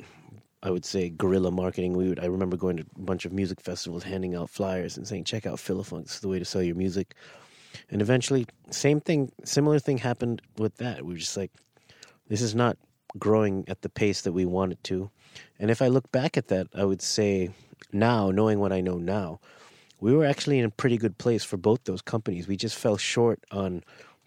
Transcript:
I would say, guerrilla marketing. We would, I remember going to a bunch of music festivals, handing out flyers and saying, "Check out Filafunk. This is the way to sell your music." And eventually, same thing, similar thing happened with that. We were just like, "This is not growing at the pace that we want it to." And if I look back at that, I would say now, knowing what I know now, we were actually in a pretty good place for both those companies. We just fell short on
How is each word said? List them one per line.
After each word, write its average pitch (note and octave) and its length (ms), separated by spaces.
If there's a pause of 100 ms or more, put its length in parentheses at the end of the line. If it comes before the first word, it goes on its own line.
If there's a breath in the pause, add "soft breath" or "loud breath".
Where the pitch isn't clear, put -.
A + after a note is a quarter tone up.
(640 loud breath)
I F#2+ 80
would F2+ 140
say, F#2 240
guerrilla F#2 420
marketing. F2+ 440
We F#2 160
would, F2 100
I F2+ 60
remember F2+ 300
going F2+ 220
to D#2 60 (120)
a - 40
bunch F2+ 240
of F2 80
music F#2+ 300
festivals, F2+ 400
handing F#2 320
out F2 160
flyers F#2 480
and - 80
saying, F#2+ 180
"Check G#2+ 220
out F2+ 120
Filafunk. F2+ 460
This - 120
is - 40
the G2 80
way F#2 100
to F2 60
sell F#2+ 180
your E2+ 140
music." F#2 380 (760 loud breath)
And G#2 120
eventually, B2 440 (240)
same D3 300
thing, D3 320 (120)
similar D3+ 340
thing C#3 200
happened A#2+ 440 (160)
with G#2+ 180
that. A#2 280
We F2 100
were E2 40
just - 180
like, G2 160 (760 soft breath)
"This G#2+ 140
is G#2+ 120
not A#2+ 220 (420)
growing G#2 500
at F#2 140
the G2 60
pace G#2 340
that F2+ 100
we F#2 120
want F#2 280
it - 120
to." F#2+ 260 (480 loud breath)
And G#2 120
if A#2 120
I B2+ 60
look B2+ 220
back C3 280
at B2 100
that, F#2 260
I G2 100
would F#2+ 180
say G2 480 (420 loud breath)
now, G#2 380
knowing G#2 280
what G2+ 140
I F#2+ 80
know F#2 160
now, F2 440 (600 loud breath)
we A2 140
were D#3 100
actually C#3+ 340
in A#2+ 60
a A2 60
pretty A#2+ 260
good G#2 220
place A#2 260
for G2+ 140
both A2 260
those F#2 160
companies. F#2 480
We G2 80
just A2 200
fell G#2+ 200
short A#2 440 (100)
on F#2+ 340 (420 loud breath)